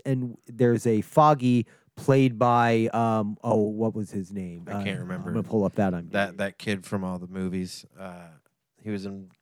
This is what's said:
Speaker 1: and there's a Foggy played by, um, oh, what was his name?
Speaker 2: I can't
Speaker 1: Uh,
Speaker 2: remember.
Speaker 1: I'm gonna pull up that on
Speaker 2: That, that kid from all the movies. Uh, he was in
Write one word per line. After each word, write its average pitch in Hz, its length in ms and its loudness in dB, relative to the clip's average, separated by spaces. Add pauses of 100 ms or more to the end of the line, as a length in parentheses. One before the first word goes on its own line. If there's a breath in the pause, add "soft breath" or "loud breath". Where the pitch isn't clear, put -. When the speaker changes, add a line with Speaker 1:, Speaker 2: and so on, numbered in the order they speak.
Speaker 1:
and 127 320 -4 (100)
there's 120 380 2
a 110 160 2
Foggy 127 640 4 (300 soft breath)
played 131 420 4
by, 117 560 4
um, 110 500 0
oh, 113 200 0
what 107 320 -2
was 107 160 -6
his 98 200 -8
name? 87 360 -10
Speaker 2:
I 101 160 -6
can't 98 160 -4
Speaker 1:
Uh, - 20 -6
Speaker 2:
remember. 92 280 -8
Speaker 1:
I'm 110 60 -2
gonna 107 120 -2
pull 110 180 0
up 92 100 -2
that 95 200 0
on 87 160 -8
Speaker 2:
That, 98 260 -2
that 98 220 -6
kid 101 260 -6
from 98 180 -4
all 92 140 -6
the 90 100 -12
movies. 92 560 -6 (160)
Uh, 87 280 -16 (560)
he 107 80 -8
was 98 160 -6
in 98 240 -14 (100)